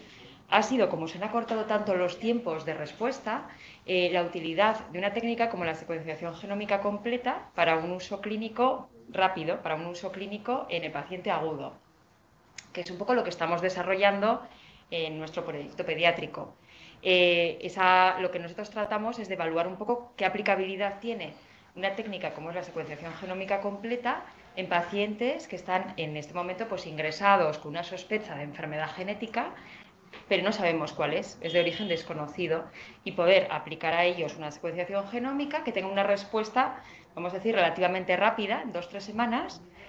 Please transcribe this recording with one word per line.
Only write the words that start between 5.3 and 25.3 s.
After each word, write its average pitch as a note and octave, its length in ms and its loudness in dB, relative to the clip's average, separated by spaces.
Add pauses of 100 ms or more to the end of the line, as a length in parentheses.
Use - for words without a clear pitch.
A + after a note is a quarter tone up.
como F3+ 140 -2
la D#3+ 100 0
secuenciación E3 600 -6
genómica G3+ 440 -2
completa A#3+ 720 -2
para E3 220 4
un E3 160 -2
uso G3 280 -6
clínico A3 680 0 (220)
rápido, F#3 520 0
para D#3+ 120 -2
un E3 120 -4
uso F3+ 260 -8
clínico G#3 560 -4
en E3 160 -2
el D#3 80 -6
paciente F3+ 380 -6
agudo, D3+ 440 -2 (960)
que F3+ 100 -6
es F#3 80 -10
un F3 80 -8
poco A3+ 160 2
lo A#3+ 100 4
que F3+ 60 -4
estamos E3+ 300 0
desarrollando G3 800 2 (480)
en D#3+ 280 -4
nuestro D#3 260 -6
proyecto D3+ 400 -6
pediátrico. E3 680 0 (480)
Eh, F3 580 6
esa, F#3 600 6
lo F#3 100 0
que F3+ 80 -4
nosotros F3 320 -8
tratamos G#3+ 480 -2
es G3+ 100 -6
de F#3+ 60 -4
evaluar E3 320 0
un F#3 100 -6
poco A#3+ 400 -2
qué F#3+ 80 2
aplicabilidad G3 760 0
tiene G#3+ 340 -6 (400)
una F#3+ 200 -2
técnica F#3+ 380 -6
como D#3 160 -10
es E3+ 80 -8
la F3 60 -4
secuenciación D#3 520 -8
genómica F#3+ 460 -4
completa A#3+ 640 -4 (320)
en F#3 100 -4
pacientes G#3 800 0